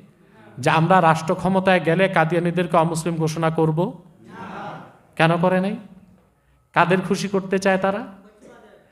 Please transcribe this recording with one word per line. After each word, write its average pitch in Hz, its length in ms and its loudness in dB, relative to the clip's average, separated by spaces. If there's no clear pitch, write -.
যে 120 120 -2
আমরা 160 300 4
রাষ্ট্র 160 340 2
ক্ষমতায় 185 500 0
গেলে 170 240 2
কাদিয়ানিদেরকে 170 720 0
অমুসলিম 165 380 0
ঘোষণা 160 340 -2
করব? 160 280 0
কেন 160 220 4
করে 185 220 2
নাই? 196 140 -4
কাদের 175 280 2
খুশি 190 260 -4
করতে 190 300 -2
চায় 190 200 0
তারা? 196 240 -4